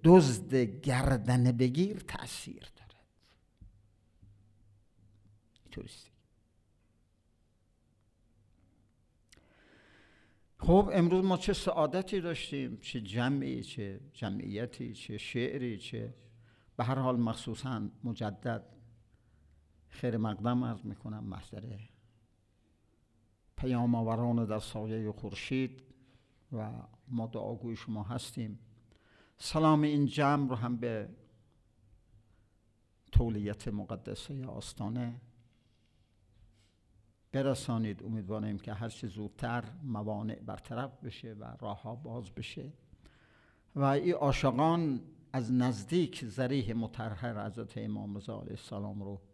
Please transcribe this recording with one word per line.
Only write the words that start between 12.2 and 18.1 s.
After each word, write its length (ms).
داشتیم، 560
چه 240
جمعی، 640
چه 380
جمعیتی، 800
چه 240
شعری، 600
چه، 360
به 60
هر 160
حال 200
مخصوصاً 680
مجدد 600